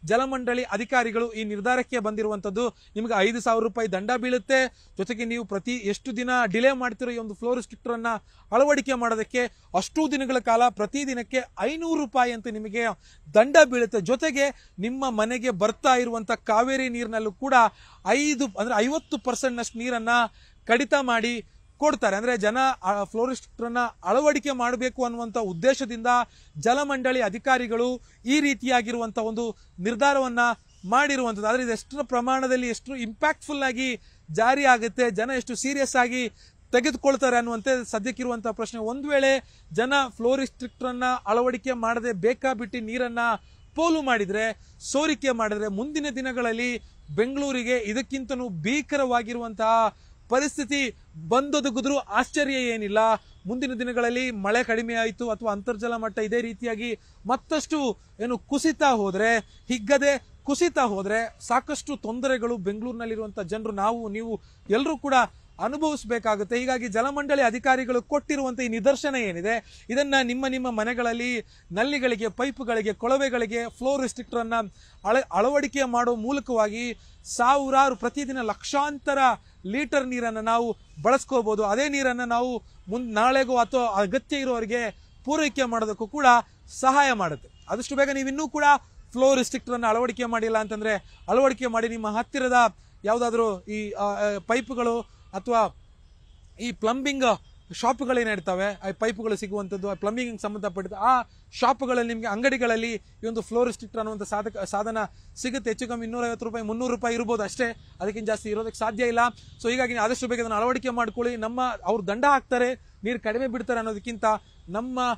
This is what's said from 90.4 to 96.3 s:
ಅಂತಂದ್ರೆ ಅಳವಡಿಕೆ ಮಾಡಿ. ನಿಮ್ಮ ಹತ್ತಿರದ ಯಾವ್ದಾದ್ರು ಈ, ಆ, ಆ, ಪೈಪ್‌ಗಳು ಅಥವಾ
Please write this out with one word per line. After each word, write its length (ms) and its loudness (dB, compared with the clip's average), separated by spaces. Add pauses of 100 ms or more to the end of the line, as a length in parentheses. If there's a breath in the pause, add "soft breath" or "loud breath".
ಅಂತಂದ್ರೆ 600 -4 (100)
ಅಳವಡಿಕೆ 380 4
ಮಾಡಿ. 220 0
ನಿಮ್ಮ 180 -6
ಹತ್ತಿರದ 680 2 (280 soft breath)
ಯಾವ್ದಾದ್ರು 640 0
ಈ, 260 -6
ಆ, 120 -4
ಆ, 440 0
ಪೈಪ್‌ಗಳು 760 -2 (120)
ಅಥವಾ 420 0 (840)